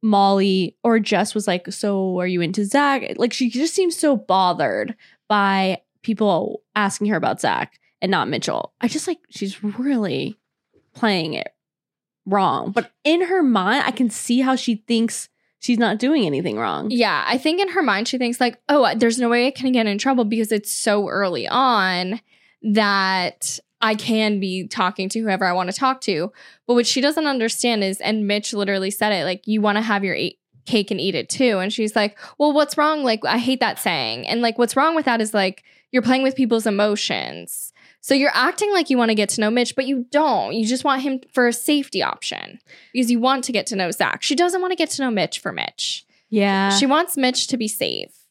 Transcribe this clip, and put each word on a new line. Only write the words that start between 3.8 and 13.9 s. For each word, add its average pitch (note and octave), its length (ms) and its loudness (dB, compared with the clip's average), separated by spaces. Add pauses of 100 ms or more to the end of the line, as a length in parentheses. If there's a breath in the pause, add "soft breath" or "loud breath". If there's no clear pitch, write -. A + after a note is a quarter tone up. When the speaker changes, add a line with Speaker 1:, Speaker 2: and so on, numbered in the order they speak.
Speaker 1:
so D4 220 2
bothered E3+ 800 0 (340 soft breath)
by F#3+ 520 2 (200)
people G3+ 640 0 (120)
asking G#3 320 0
her G#3+ 80 2
about - 240 0
Zach - 400 -2 (220)
and F3+ 100 -2
not D3+ 160 0
Mitchell. - 540 -4
I B3 80 0
just, D4+ 180 -6
like, E4 120 -4 (100)
she's - 340 -10
really G#3+ 760 -2 (560)
playing F3+ 420 0
it - 180 -8 (720)
wrong. F#3+ 460 0
But - 200 -2 (140)
in E4 160 4
her F#4 200 0
mind, A3+ 440 2
I C#4 60 -2